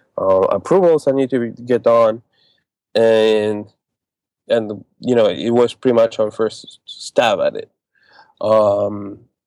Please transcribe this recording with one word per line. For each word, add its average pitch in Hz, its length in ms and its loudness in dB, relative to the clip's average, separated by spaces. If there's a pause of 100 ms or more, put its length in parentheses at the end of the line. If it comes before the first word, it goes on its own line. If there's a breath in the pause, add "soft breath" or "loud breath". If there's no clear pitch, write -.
(160 soft breath)
uh, 95 300 2 (120)
approvals 170 480 2
that 135 80 0
need 135 160 -2
to 131 100 -2
be, 117 220 -10
get 120 200 -2
done, 117 400 2 (720)
and, 107 720 2 (840)
and, 107 360 -4 (160)
you 123 140 -2
know, 110 120 4
it 87 240 -2
was 120 240 2
pretty 127 200 0
much 113 260 2
our 107 100 -2
first - 540 -8
stab - 560 -2
at - 160 -2
it. - 140 -14 (720 soft breath)
Um, 101 800 0 (260)